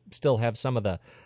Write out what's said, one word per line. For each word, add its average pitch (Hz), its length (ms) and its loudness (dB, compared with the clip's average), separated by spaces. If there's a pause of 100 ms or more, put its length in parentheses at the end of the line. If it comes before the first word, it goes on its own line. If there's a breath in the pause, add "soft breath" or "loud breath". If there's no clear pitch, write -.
(100)
still 135 280 2
have 113 200 0
some 127 180 -2
of 107 60 0
the, 92 180 -2 (260 soft breath)